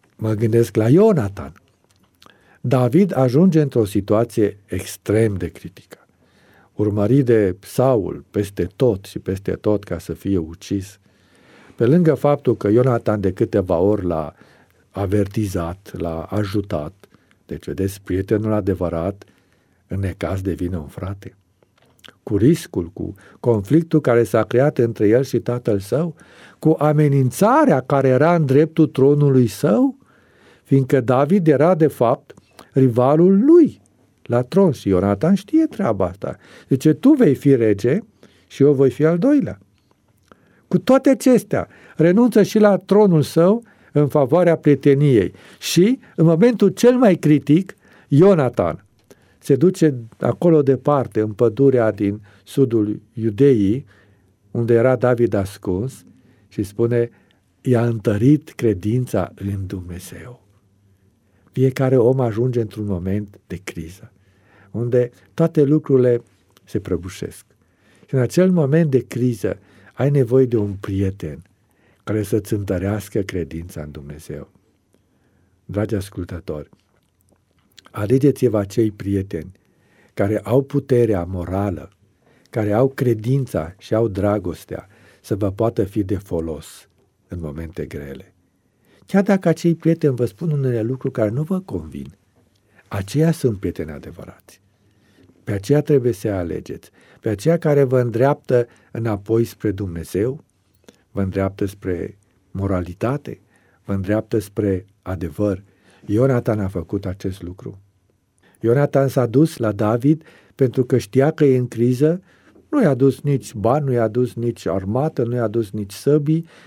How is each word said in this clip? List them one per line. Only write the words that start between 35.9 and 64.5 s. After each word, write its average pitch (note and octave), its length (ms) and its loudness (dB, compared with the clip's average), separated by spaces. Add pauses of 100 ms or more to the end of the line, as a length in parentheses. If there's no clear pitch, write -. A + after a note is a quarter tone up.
asta. - 300 -10 (320)
Zice: C#3+ 240 2
„Tu G3 200 2
vei A3+ 220 4
fi C#3 200 2
rege A#2 440 0 (480)
și - 160 -2
eu C#3+ 100 6
voi C3+ 180 4
fi D3 140 -4
al E3+ 140 2
doilea.” C4 400 0 (1120)
Cu F3+ 100 0
toate C4 320 2
acestea, A#3 580 2 (280)
renunță G#3 460 4
și F#3 160 2
la G#3 180 6
tronul F#3+ 460 4
său F#3 420 2 (280)
în D3 160 2
favoarea D#3 480 2
prieteniei. C#3 760 2 (260)
Și, G#3+ 400 2 (180)
în E3 80 2
momentul G3 440 4
cel B3 280 4
mai A#3 180 4
critic, D3+ 640 2 (320)
Ionatan C#3 760 2 (540)
se - 180 0
duce D#3 380 2 (240)
acolo D#3 440 2
departe, C3 580 0
în G#2+ 120 -2
pădurea A#2+ 580 2
din G2+ 300 -4 (240)
sudul A2+ 560 -2 (120)
Iudeii, A2+ 720 0 (640)
unde A#2+ 240 -2
era B2 220 2
David A#2+ 360 0
ascuns, G2 720 -6 (440)
și - 140 -10
spune: A#2 480 -2 (500)
„I-a A#2+ 260 0
întărit A#2 640 0
credința G#2+ 840 -2
în G2 320 -8
Dumnezeu.” F2 800 -14 (1080)
Fiecare C3 440 0
om B2+ 240 4
ajunge A#2+ 400 -2
într-un G#2+ 240 -8
moment G2 640 -6
de F2 180 -12
criză, - 480 -16 (580)